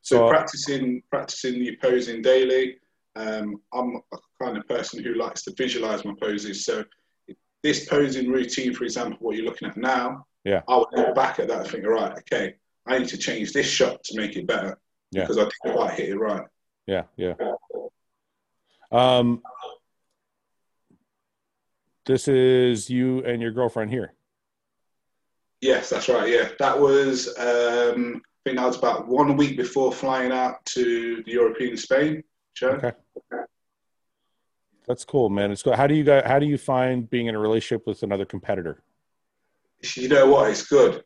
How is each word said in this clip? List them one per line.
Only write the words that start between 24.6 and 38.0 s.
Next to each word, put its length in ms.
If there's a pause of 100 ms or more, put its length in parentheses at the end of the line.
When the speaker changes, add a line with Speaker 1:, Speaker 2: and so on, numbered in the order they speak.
Speaker 1:
Yes, 280
that's 200
right. 200
Yeah, 200 (100)
that 200
was, 480 (100)
um, 880
I 240
think 80
that 80
was 120
about 300
one 300
week 200
before 360
flying 380
out 360
to 560
the 80
European 460
Spain 460 (320)
show. 160
Speaker 2:
Okay. 220 (1900)
That's 180
cool, 240
man. 220
It's 100
cool. 140
How 100
do 80
you 100
guys, 220
how 140
do 80
you 100
find 500
being 200
in 80
a 40
relationship 460
with 160